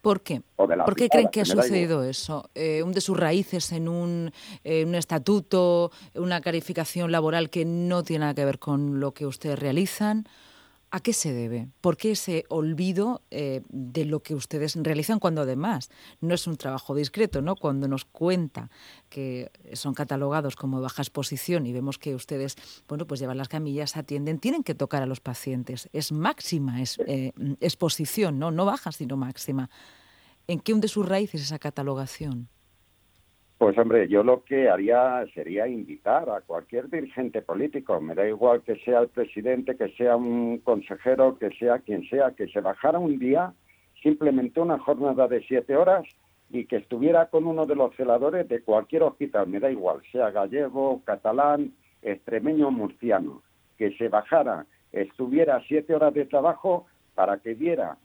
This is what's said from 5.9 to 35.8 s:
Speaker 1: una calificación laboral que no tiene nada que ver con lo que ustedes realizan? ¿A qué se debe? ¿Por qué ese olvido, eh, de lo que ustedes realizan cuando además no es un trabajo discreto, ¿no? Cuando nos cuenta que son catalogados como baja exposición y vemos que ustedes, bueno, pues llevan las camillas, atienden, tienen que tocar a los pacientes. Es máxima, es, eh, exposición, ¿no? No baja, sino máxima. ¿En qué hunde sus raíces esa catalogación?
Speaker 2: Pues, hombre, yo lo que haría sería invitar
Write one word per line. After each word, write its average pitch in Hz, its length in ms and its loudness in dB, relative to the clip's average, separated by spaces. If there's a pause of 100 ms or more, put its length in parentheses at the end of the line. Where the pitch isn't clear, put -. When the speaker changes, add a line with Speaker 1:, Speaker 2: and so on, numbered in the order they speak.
Speaker 1:
una 180 240 -2
calificación 170 720 -4
laboral 160 380 2
que 165 160 -2
no 175 380 0
tiene 160 180 -2
nada 147 120 0
que 143 120 0
ver 135 140 0
con 143 420 -2
lo 139 120 -2
que 147 120 -8
ustedes 139 340 -6
realizan? 196 640 0 (680)
¿A 185 100 -6
qué 240 100 0
se 156 220 -2
debe? 117 340 -4 (140)
¿Por 170 160 2
qué 220 140 -2
ese 180 360 -2
olvido, 175 840 -2
eh, 135 380 -6
de 131 380 -6
lo 151 160 -2
que - 120 -8
ustedes 147 480 -4
realizan 156 380 0
cuando 160 220 2
además 139 480 -2 (320)
no 170 120 0
es 175 140 -2
un 160 80 -2
trabajo 135 400 -6
discreto, 147 460 -2
¿no? 180 160 -2
Cuando 139 320 -2
nos 135 160 -4
cuenta 165 640 -2 (400)
que 127 420 -10 (220)
son 139 200 -6
catalogados 143 600 -2
como 135 240 -4
baja 131 220 -6
exposición 143 640 -4
y 123 80 -6
vemos 131 240 -4
que 139 180 -8
ustedes, 135 400 -8 (320)
bueno, 156 200 -8
pues 139 120 -6
llevan 131 180 -6
las 135 120 -8
camillas, 147 480 -6
atienden, 147 420 -4
tienen 269 240 -2
que 156 120 -4
tocar 139 280 -2
a - 20 -2
los 131 140 -6
pacientes. 127 720 -8
Es 151 220 -4
máxima, 151 680 -2
es, - 160 -4 (100)
eh, 131 260 -4 (260)
exposición, 160 800 -2
¿no? 165 120 -2
No 170 120 0
baja, 202 300 -2
sino 139 240 -6
máxima. 131 520 -6 (800)
¿En 175 140 -2
qué 220 120 0
hunde 214 140 2
sus 196 220 -2
raíces 190 320 -2
esa 143 180 -6
catalogación? 135 880 -6 (1120)
Speaker 2:
Pues, 104 200 6
hombre, 113 320 4
yo 101 120 6
lo 127 220 4
que 135 260 2
haría 120 640 4
sería 87 340 -4
invitar 120 600 -2